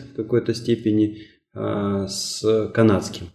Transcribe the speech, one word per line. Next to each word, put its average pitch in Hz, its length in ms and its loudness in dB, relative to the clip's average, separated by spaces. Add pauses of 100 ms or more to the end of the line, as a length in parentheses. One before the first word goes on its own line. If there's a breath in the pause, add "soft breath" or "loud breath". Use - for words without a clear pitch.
(120)
в - 40 -16
какой-то 117 380 0
степени, 107 680 0 (320 loud breath)
а, 101 520 -2
с 107 680 -2
канадским. 101 600 2